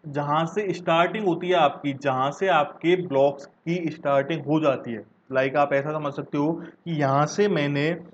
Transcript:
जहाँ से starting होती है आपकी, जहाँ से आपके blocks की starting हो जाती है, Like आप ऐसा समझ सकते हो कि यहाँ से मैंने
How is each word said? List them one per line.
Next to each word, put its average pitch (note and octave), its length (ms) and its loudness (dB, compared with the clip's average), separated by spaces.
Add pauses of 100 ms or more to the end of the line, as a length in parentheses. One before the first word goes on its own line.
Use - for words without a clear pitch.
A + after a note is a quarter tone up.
जहाँ D3 380 0
से F#3+ 260 -4
starting F3 520 0
होती F3 240 -2
है F3+ 60 2
आपकी, D3 380 2
जहाँ C3 380 -2
से F#3+ 180 -2
आपके E3 580 2
blocks C#3 400 2
की E3 440 -4
starting C#3 500 0
हो D3 200 0
जाती C3 320 -2
है, G#2+ 220 -12 (180)
Like C3 240 0
आप C#3+ 160 2
ऐसा C#3+ 200 0
समझ D3+ 200 -4
सकते D3 260 -6
हो D3 140 0 (320)
कि D#3+ 160 -4
यहाँ C#3 260 4
से G3+ 220 0
मैंने D3 480 0 (160)